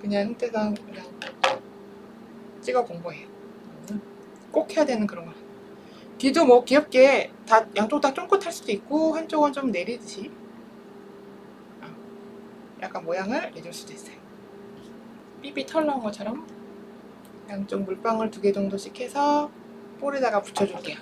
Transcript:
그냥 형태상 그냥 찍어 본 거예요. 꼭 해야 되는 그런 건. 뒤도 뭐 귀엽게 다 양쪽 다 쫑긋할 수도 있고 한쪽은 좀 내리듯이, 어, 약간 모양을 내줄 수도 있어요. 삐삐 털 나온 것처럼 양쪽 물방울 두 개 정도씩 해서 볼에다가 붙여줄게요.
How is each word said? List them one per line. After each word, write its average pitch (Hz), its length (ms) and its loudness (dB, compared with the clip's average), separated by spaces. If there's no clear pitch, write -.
그냥 202 220 2
형태상 220 480 -2
그냥 - 320 -12
찍어 247 240 2
본 170 180 -10
거예요. 170 240 -10
꼭 311 240 0
해야 311 80 6
되는 220 220 0
그런 170 180 -8
건. - 100 -14
뒤도 294 260 6
뭐 247 180 12
귀엽게 262 720 8
다 220 280 8
양쪽 220 280 2
다 269 100 4
쫑긋할 359 400 2
수도 - 200 -6
있고 311 440 2
한쪽은 302 380 2
좀 269 160 -2
내리듯이, 196 600 -4
어, 156 60 -16
약간 185 200 -8
모양을 190 520 -4
내줄 170 180 -14
수도 - 220 -14
있어요. - 220 -18
삐삐 277 240 -6
털 311 220 0
나온 269 160 0
것처럼 214 440 -6
양쪽 196 340 -4
물방울 220 480 0
두 - 120 -12
개 202 100 6
정도씩 196 480 -2
해서 294 500 2
볼에다가 254 420 2
붙여줄게요. - 600 -4